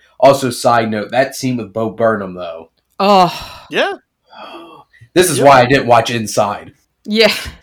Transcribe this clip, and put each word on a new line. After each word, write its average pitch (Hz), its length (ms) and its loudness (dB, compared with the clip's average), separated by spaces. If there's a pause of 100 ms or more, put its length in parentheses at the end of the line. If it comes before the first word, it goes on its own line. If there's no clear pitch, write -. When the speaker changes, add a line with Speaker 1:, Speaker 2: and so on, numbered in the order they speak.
(200)
Speaker 1:
Also, 135 300 2
side 117 400 0
note, 104 220 -6
that 131 240 -2
scene 127 220 -6
with 101 160 -10
Bo 110 180 -4
Burnham, 101 420 -2
though. 82 380 -14 (280)
Speaker 2:
Oh. 190 720 0
Speaker 3:
Yeah. 302 280 -6 (1160)
Speaker 1:
This 170 160 2
is 139 100 -2
Speaker 3:
Yeah. 175 60 0
Speaker 1:
why 131 160 8
I 123 40 4
didn't 135 220 0
watch 117 220 4
Inside. 107 640 -4 (320)
Speaker 2:
Yeah. 214 280 2 (300)